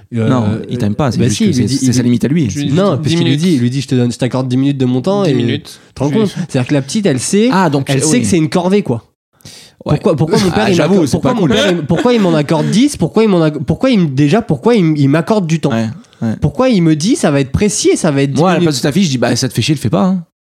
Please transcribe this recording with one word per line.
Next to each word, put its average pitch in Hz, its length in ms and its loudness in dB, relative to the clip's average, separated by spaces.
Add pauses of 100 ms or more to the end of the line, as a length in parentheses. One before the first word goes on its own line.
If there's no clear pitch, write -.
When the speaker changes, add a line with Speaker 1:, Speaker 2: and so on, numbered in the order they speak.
(160)
Speaker 1:
euh, 110 140 -2
Speaker 2:
Non, 110 380 0
il 123 120 -6
t'ime 104 160 -2
pas, 143 160 -2
c'est - 80 -2
Speaker 1:
bah 117 60 2
Speaker 2:
juste 131 120 -2
Speaker 1:
si, 226 80 -2
Speaker 2:
que 202 40 2
Speaker 1:
il 151 80 0
lui 123 40 2
Speaker 2:
c'est, - 40 2
Speaker 1:
dit, 131 120 -2
Speaker 2:
c'est 131 100 -2
Speaker 1:
il 123 60 2
Speaker 2:
sa 123 80 0
Speaker 1:
lui 120 60 0
Speaker 2:
limite 120 180 2
à - 20 2
lui. 147 200 0
Speaker 3:
Tu 101 120 -6
lui 143 120 -4
Speaker 1:
Non, - 0 -
Speaker 3:
dis 190 180 2
Speaker 1:
parce 147 120 -2
Speaker 3:
dix 147 80 -2
Speaker 1:
qu'il 165 100 0
lui 170 60 2
Speaker 3:
minutes. 135 140 0
Speaker 1:
dit, 175 140 2
il 131 60 2
lui 120 100 0
dit, « 135 120 -2
Je - 60 -8
te - 80 -4
donne, 120 160 2
je - 60 -8
t'accorde 131 300 -2
dix 123 100 -2
minutes 139 220 0
de 131 60 0
mon 127 160 0
temps » 196 240 0
Speaker 3:
Dix 165 40 2
Speaker 1:
et 139 60 2
Speaker 3:
minutes. 123 440 -4 (100)
Speaker 1:
tu - 40 -20
te - 100 -6
rends 147 60 0
compte ? 208 160 0
Speaker 3:
Juste. - 120 -6 (100)
Speaker 1:
C'est-à-dire 123 220 -2
que 151 40 -2
la 143 80 2
petite, 196 240 -4
elle 135 140 0
sait, 208 320 0
Speaker 2:
Ah, 185 180 2
donc, 139 200 -2
Speaker 1:
elle 139 140 0
Speaker 2:
oui. 156 60 2
Speaker 1:
sait 156 120 2
que - 60 0
c'est 196 100 2
une 156 120 0
corvée, 185 320 0
quoi. 117 220 -4 (840)
Speaker 2:
Ouais. - 80 0
Speaker 1:
Pourquoi, 160 220 0
pourquoi 156 240 0
mon 190 100 2
père, 208 160 0
Speaker 2:
Ah, - 60 2
Speaker 1:
il 180 40 2
Speaker 2:
j'avoue, 170 200 2
Speaker 1:
m'accorde, 165 120 2
Speaker 2:
c'est 120 40 -6
Speaker 1:
pourquoi 139 200 0
Speaker 2:
pas 247 40 -2
Speaker 1:
mon 220 80 -2
Speaker 2:
cool. 143 80 2
Speaker 1:
père, 208 200 2
il, 170 140 -2
pourquoi 208 280 2
il 233 60 2
m'en 180 140 2
accorde 151 360 0
dix ? 240 280 2
Pourquoi 196 260 0
il 220 60 2
m'en 180 140 2
acc-, 147 200 -2
pourquoi 262 280 0
il 220 80 2
me, 170 80 2
déjà, 143 340 2
pourquoi 214 340 0
il 220 60 4
m-, 156 160 2
il 139 100 4
m'accorde 165 380 0
du 160 160 0
temps ? 160 100 0
Speaker 2:
Ouais, 113 160 0 (360)
ouais. 110 180 -2
Speaker 1:
Pourquoi 247 280 0
il 208 120 2
me 160 160 4
dit 196 180 0
ça 208 160 0
va 139 80 2
être 131 120 -4
précis 214 420 0
et - 20 0
ça - 160 0
va 139 120 0
être 143 100 0
dix 127 80 -2
Speaker 2:
Moi, 185 80 2
à - 60 2
la 170 40 0
Speaker 1:
minutes ? 165 120 2
Speaker 2:
place 135 80 -4
de - 20 -10
ta 151 100 0
fille, 175 140 2
je 156 60 0
dis, « 131 80 0
Bah, 113 180 0
ça 131 100 -2
te - 60 -10
fait 123 80 -2
chier, 151 140 -2
le 135 40 -6
fais 113 120 -4
pas, 190 140 0
hein. » 185 200 -2 (260)